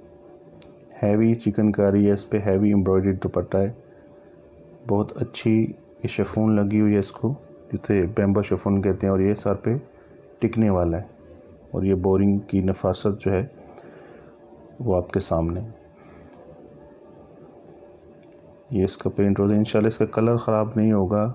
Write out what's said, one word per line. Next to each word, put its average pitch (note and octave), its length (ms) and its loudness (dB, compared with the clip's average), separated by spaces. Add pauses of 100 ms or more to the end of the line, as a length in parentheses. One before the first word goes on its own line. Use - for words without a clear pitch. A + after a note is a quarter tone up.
(1000)
Heavy A2 340 2
चिकनकारी G2+ 720 2
है, G2+ 80 4
इस G2 120 -4
पे A2 120 -4
heavy G2+ 340 2
embroidered F#2+ 500 2
दुपट्टा F2+ 380 -2
है। G2 160 -2 (1120)
बहुत G#2 300 0
अच्छी - 340 -2 (100)
ये - 460 -8
शिफॉन G#2+ 520 0
लगी G#2 200 0
हुई G#2 140 4
है G2+ 60 2
इसको, G2+ 300 -4 (420)
जिसे G2+ 300 0 (140)
bamboo G2+ 260 2
शिफॉन G2 400 0
कहते F#2+ 260 0
हैं, F#2+ 60 2
और F#2+ 80 2
ये G2 140 2
सर G2+ 200 -2 (100)
पे A#2 120 0 (640)
टिकने A2 280 2
वाला F2 280 0
है। - 120 -10 (680)
और F#2 100 -2
ये F#2+ 100 2
boring G2 440 2 (100)
की G2 120 2
नफासत F#2+ 600 0
जो G2 100 -2
है, F#2+ 180 -2 (1300)
वो A2+ 120 0
आपके F2+ 260 -2
सामने। E2+ 420 -2 (3000)
ये F#2+ 100 0
इसका - 260 -4
paint G2+ 300 0
रोज़, G2+ 120 2
इंशाल्लाह G#2+ 360 2
इसका A2 180 0
color A2+ 320 0
ख़राब A2 400 -2
नहीं A2 160 2
होगा G#2 420 0